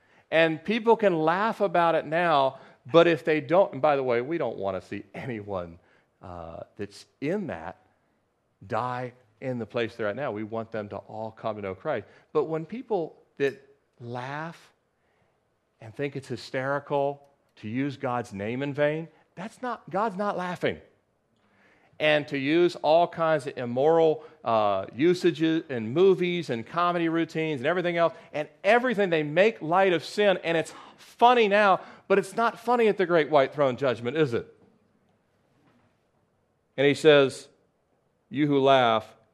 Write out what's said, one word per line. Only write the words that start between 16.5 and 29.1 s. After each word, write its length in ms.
to 120
use 300
God's 340
name 300
in 100
vain, 360
that's 260
not, 300
God's 260
not 220
laughing. 420
And 280
to 100
use 380
all 300
kinds 400
of 120
immoral, 640
uh, 520
usages 720
in 240
movies 560
and 180
comedy 440
routines 500
and 60
everything 320
else, 160
and 160
everything, 460